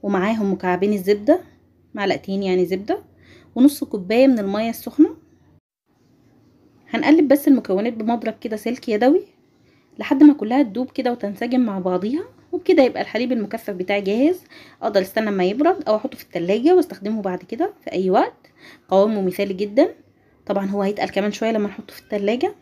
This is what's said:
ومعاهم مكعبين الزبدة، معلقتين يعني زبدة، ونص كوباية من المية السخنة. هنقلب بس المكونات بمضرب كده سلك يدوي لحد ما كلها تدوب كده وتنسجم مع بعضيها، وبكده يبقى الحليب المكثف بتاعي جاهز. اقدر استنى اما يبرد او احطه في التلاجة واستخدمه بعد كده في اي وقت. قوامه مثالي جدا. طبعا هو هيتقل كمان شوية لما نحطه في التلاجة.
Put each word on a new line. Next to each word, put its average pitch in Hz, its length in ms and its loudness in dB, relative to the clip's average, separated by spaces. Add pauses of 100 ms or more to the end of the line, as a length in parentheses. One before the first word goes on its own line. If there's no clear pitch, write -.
ومعاهم 202 500 -2
مكعبين 185 400 -2
الزبدة، 208 460 0 (540)
معلقتين 196 500 -4
يعني 185 220 0
زبدة، 202 340 -6 (560)
ونص 262 280 2
كوباية 220 440 2
من 247 120 2
المية 208 300 -4
السخنة. 285 400 0 (1800)
هنقلب 285 380 4
بس 294 200 4
المكونات 226 460 2
بمضرب 226 480 -4
كده 220 160 -6
سلك 240 320 -8
يدوي 254 340 4 (760)
لحد 269 240 4
ما 294 100 12
كلها 247 300 0
تدوب 233 280 -6
كده 247 200 -2
وتنسجم 240 480 -4
مع 208 200 0
بعضيها، 185 440 -2 (280)
وبكده 359 320 2
يبقى - 180 0
الحليب 240 300 -4
المكثف 220 420 -6
بتاعي 190 280 -4
جاهز. 247 420 0 (380)
اقدر 208 200 0
استنى 214 280 -2
اما 190 140 0
يبرد 294 440 0
او 214 80 2
احطه - 220 -6
في - 60 -20
التلاجة 214 520 0
واستخدمه 220 460 -2
بعد 185 220 -6
كده 339 300 -6 (100)
في - 80 -10
اي 185 180 0
وقت. 294 420 0 (360)
قوامه 202 340 2
مثالي 196 320 -4
جدا. 208 420 0 (500)
طبعا 196 200 -2
هو 202 160 -4
هيتقل 196 280 -2
كمان 202 220 -2
شوية 220 200 -4
لما 208 160 -2
نحطه - 260 -14
في - 80 -20
التلاجة. 233 600 -4